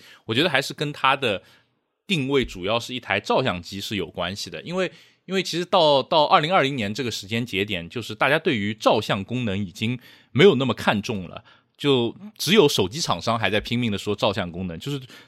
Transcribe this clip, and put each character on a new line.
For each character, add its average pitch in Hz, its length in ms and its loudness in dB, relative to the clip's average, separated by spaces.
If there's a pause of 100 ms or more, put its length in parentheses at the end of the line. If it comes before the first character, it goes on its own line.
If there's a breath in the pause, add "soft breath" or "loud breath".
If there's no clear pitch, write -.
(260 loud breath)
我 113 80 -4
觉 131 80 2
得 175 80 2
还 139 120 2
是 139 100 -8
跟 147 200 -6
它 139 240 2
的 113 260 -4 (640 soft breath)
定 147 220 0
位 139 160 2
主 92 200 -8
要 107 140 0
是 127 160 -8
一 127 60 -8
台 101 180 -2
照 175 240 0
相 95 180 -2
机 98 200 -10
是 107 160 -6
有 87 100 -4
关 90 300 -6
系 - 120 -10
的。 80 140 -12
因 170 140 -8
为， 185 160 -4 (320 soft breath)
因 180 100 -8
为 190 80 0
其 170 160 -6
实 175 60 -4
到， 151 360 4
到 151 260 2
二 180 140 6
零 160 140 0
二 175 80 4
零 139 140 0
年 107 180 -2
这 143 80 -4
个 117 80 -2
时 - 160 -8
间 117 180 -2
节 98 200 -2
点， 87 240 -6
就 123 120 -8
是 - 140 -10
大 147 140 2
家 147 100 4
对 156 180 0
于 104 160 -2
照 123 280 2
相 107 240 -2
功 123 200 -4
能 98 140 -2
已 98 140 -6
经 117 260 -4 (320 loud breath)
没 143 140 6
有 196 100 8
那 131 100 0
么 120 100 0
看 - 260 0
重 98 280 -8
了， - 140 -16 (360 soft breath)
就 127 360 2 (220)
只 165 180 0
有 180 140 8
手 101 200 2
机 135 120 -8
厂 90 200 -4
商 117 180 -2
还 107 100 0
在 104 120 2
拼 117 180 -4
命 120 120 0
地 101 60 -2
说 104 180 -4
照 107 180 0
相 92 180 -4
功 90 160 -8
能， 82 120 -8
就 139 140 -8
是 139 80 -6 (280 loud breath)